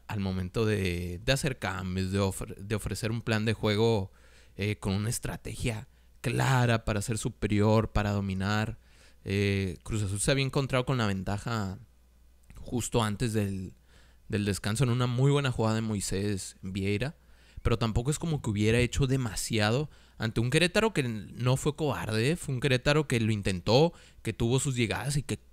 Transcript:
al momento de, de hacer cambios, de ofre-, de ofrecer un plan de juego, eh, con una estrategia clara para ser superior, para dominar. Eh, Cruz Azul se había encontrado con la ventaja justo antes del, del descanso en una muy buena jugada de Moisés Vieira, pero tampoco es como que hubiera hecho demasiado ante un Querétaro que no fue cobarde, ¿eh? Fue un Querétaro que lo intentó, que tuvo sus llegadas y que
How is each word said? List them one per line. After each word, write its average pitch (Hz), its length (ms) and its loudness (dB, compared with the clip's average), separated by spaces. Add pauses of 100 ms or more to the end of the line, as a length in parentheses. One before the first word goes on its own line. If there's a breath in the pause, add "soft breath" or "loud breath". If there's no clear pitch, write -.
al 107 120 -4
momento 95 460 -2
de, 90 580 -2
de 127 80 0
hacer 135 280 -2
cambios, 95 520 -4
de 98 80 2
ofre-, 98 380 -2
de 101 180 -6
ofrecer 107 360 -4
un 117 100 -4
plan 110 240 0
de 113 80 2
juego, 107 580 2 (440 soft breath)
eh, 104 220 -2
con 98 160 -2
una 104 160 0
estrategia - 800 -6 (340)
clara 123 640 2
para 104 160 0
ser 110 160 -2
superior, 107 720 2
para 104 200 0
dominar. 101 680 -2 (460 soft breath)
Eh, 98 580 0
Cruz 110 200 -2
Azul 98 160 -2
se 143 120 2
había 135 140 2
encontrado 131 400 0
con 135 120 0
la 110 100 2
ventaja 101 720 -2 (800)
justo 120 440 0
antes 107 300 -2
del, 98 400 -4 (540 soft breath)
del 104 180 -2
descanso 104 380 0
en 127 80 4
una 123 160 0
muy 131 240 2
buena 139 200 2
jugada 110 240 2
de 110 60 0
Moisés 101 800 -2
Vieira, 101 540 -4 (460 soft breath)
pero 120 160 2
tampoco 120 340 0
es - 80 -4
como 160 220 -2
que - 80 -4
hubiera 107 300 4
hecho 127 280 2
demasiado 120 840 0 (280 soft breath)
ante 113 220 -2
un 120 100 2
Querétaro 180 440 2
que 147 100 0
no 123 540 -2
fue - 180 -2
cobarde, 131 560 0
¿eh? 175 60 0
Fue - 180 -6
un 120 60 -6
Querétaro 147 460 2
que 120 120 2
lo 110 140 2
intentó, 104 580 4 (300 soft breath)
que 117 120 -4
tuvo 120 260 2
sus 131 160 -2
llegadas 117 420 -2
y 135 60 0
que - 160 -6 (140)